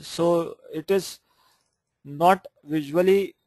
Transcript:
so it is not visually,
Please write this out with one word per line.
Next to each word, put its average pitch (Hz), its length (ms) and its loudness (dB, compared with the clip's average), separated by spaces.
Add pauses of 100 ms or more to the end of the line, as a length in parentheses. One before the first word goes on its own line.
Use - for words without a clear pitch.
so 170 540 -2 (160)
it 156 180 -6
is 196 280 -2 (840)
not 165 420 2 (180)
visually, 165 720 0 (120)